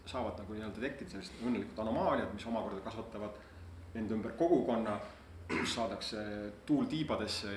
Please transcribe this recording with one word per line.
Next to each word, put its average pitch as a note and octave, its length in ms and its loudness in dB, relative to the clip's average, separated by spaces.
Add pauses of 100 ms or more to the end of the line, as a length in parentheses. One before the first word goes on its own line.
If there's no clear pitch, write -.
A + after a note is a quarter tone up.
saavad A2+ 340 -2
nagu G#2 160 -8
nii-öelda G#2+ 240 -6
tekkida B2+ 340 -4
sellised G2 300 -8
õnnelikud A2 400 0
anomaaliad, B2+ 500 4
mis G#2 140 -8
omakorda G2+ 360 0
kasvatavad G#2 540 -6 (600)
enda A2 160 0
ümber A2 240 0
kogukonna, A#2+ 600 6 (520)
kus - 240 2
saadakse A2 460 -2 (460)
tuul C3+ 240 6
tiibadesse G#2+ 680 0